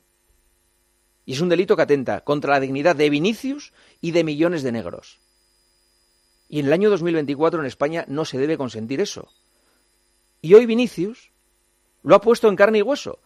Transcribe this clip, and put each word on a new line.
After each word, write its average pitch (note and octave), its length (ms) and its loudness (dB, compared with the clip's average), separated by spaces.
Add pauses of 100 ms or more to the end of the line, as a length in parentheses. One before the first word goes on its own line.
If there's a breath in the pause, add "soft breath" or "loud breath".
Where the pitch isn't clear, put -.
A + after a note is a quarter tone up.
(1300)
Y C3 80 -10
es C3 80 -6
un F3+ 80 0
delito F3+ 260 2
que D#3+ 80 2
atenta C3+ 380 -2
contra C#3+ 320 -2
la C#3 60 2
dignidad C#3 360 0
de D3+ 160 0
Vinicius A3+ 600 -4 (300 soft breath)
y E3+ 100 -6
de E3 120 2
millones D#3 400 -2
de B2+ 80 -4
negros. - 480 -10 (1300)
Y D3+ 100 -6
en C#3+ 60 -4
el C#3 80 2
año G3+ 160 2
dos F3 140 0
mil E3+ 100 -2
veinticuatro D#3 460 -2
en C#3+ 80 -6
España D#3 400 -4
no D3+ 180 -6
se B2+ 140 -8
debe D3+ 180 -2
consentir A#2+ 420 -8
eso. - 300 -8 (1120)
Y E3 140 8
hoy A#3+ 100 10
Vinicius A3+ 640 -4 (720)
lo D#3+ 140 6
ha G3+ 60 4
puesto A3+ 260 2
en G3 80 2
carne A3 240 4
y - 20 2
hueso, C4+ 440 -6